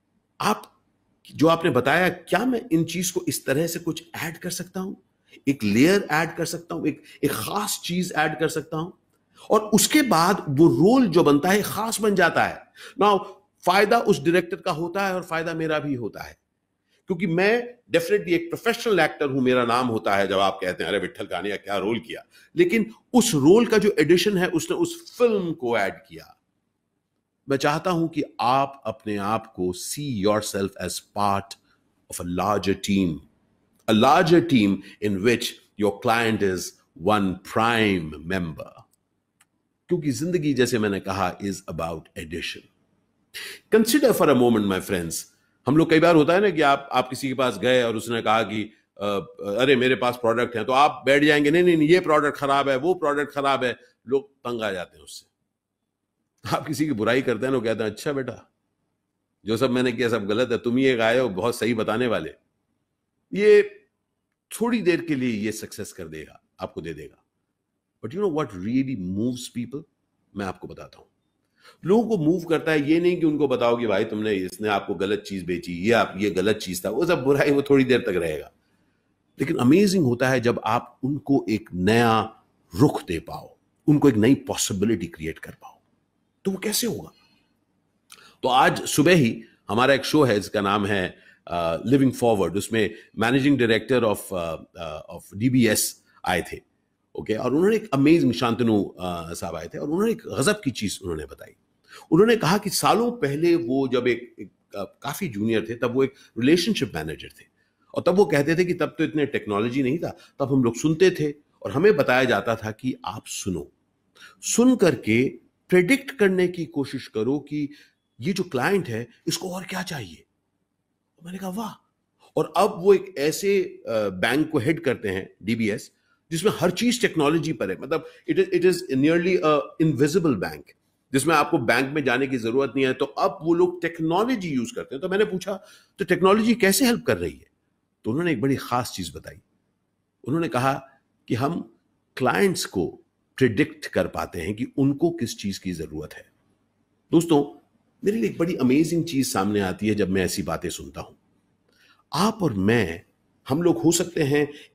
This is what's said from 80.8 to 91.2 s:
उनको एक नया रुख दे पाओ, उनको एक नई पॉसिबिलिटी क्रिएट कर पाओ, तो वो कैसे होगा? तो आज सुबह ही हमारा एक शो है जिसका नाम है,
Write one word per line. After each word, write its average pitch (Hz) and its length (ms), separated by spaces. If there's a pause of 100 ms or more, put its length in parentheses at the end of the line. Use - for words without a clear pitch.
उनको 139 460
एक 107 260
नया 110 680 (320)
रुख 117 280
दे 82 160
पाओ, - 380 (300)
उनको 147 220
एक 127 60
नई 110 200
पॉसिबिलिटी 104 720
क्रिएट 80 320
कर - 120
पाओ, - 300 (640)
तो 196 60
वो 190 80
कैसे 208 280
होगा? 147 240 (1300)
तो 127 60
आज 135 340
सुबह 160 320
ही 123 280 (260)
हमारा 123 260
एक 131 100
शो 151 180
है 110 180
जिसका 92 200
नाम 101 260
है, 95 300 (320)